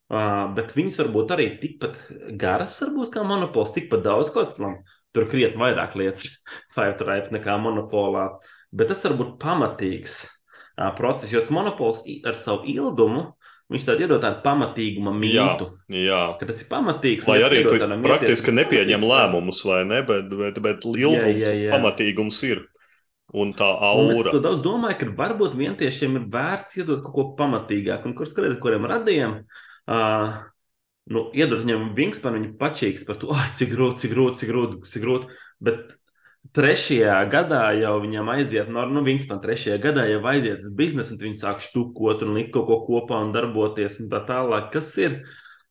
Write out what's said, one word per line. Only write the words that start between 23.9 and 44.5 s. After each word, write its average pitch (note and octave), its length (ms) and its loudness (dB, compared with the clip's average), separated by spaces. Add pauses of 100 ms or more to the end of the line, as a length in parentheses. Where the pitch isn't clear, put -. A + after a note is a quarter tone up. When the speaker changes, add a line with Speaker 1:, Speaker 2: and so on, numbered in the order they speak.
Speaker 1:
Un C#3 140 6
es - 80 4
Speaker 2:
aura. G#3 120 2
Speaker 1:
to D3 100 4
daudz E3 220 2
domāju, G#3+ 360 0
ka C3+ 80 -4
varbūt E3+ 500 -2
vientiešiem C3+ 600 -2
ir A#2 120 -6
vērts D#3 480 -4
iedot D#3 260 -2
kaut - 120 -12
ko C#3 100 0 (120)
pamatīgāku. G#2 680 -2
Un A#2+ 100 -6
kur D#3 120 -8
skatās, - 340 -2
kuriem A2+ 260 0
radiem, D3+ 540 0 (480)
ā, A2 540 0 (640)
nu, A2+ 260 -2
iedot B2+ 320 0
viņam A2 320 -2
Wingspan, C#3+ 400 -2
viņi G#2+ 220 -6
pačīks C3+ 480 -4
par - 100 -8
to, - 160 -6
"Ai, C#3 240 0
cik A2+ 160 0
grūti, A#2+ 280 0
cik A2+ 120 -2
grūti, B2 260 2
cik A2 120 -4
grūti, A2 360 -2
cik G#2+ 160 -10
grūti." B2+ 260 -2 (300)
Bet - 380 -2 (560)
trešajā C3 640 4 (140)
gadā C3 500 2
jau G#2+ 200 2
viņam G#2+ 280 -4
aiziet, A2+ 400 0
no, A#2+ 180 -4
nu, C#3+ 160 0
Wingspan C3+ 400 -2
trešajā G#2+ 380 -2
gadā C#3 260 2
jau G#2+ 200 0
aiziet B2 340 0
uz G2+ 100 -16
biznesu, A#2 440 -2
un F#2+ 40 -12
viņi G#2+ 220 -8
sāk G2+ 180 -4
štukot A2 640 -2
un G#2+ 120 -2
likt A2 180 -4
kaut A2+ 140 0
ko A2+ 200 2
kopā A#2 380 0
un G#2+ 80 -4
darboties G#2+ 680 -2
un G#2+ 100 -10
tā G#2 160 -2
tālāk, A#2+ 440 -2